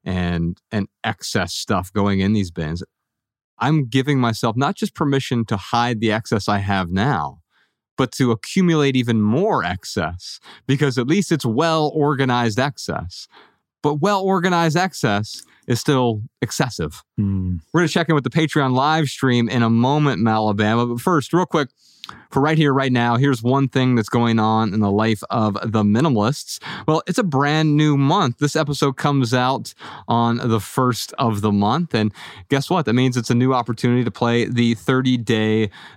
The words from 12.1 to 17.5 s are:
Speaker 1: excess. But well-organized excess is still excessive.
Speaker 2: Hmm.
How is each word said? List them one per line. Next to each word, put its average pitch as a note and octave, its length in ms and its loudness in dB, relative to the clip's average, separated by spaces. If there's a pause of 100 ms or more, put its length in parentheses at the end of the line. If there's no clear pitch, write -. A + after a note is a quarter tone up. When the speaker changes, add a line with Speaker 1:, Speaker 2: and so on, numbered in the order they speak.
Speaker 1:
excess. F2+ 720 -4 (540)
But D3 120 0
well-organized F3+ 840 2
excess A2+ 640 -2 (240)
is B2 140 -2
still B2 420 0 (200)
excessive. G#2+ 600 -4 (140)
Speaker 2:
Hmm. F#2+ 400 -2 (160)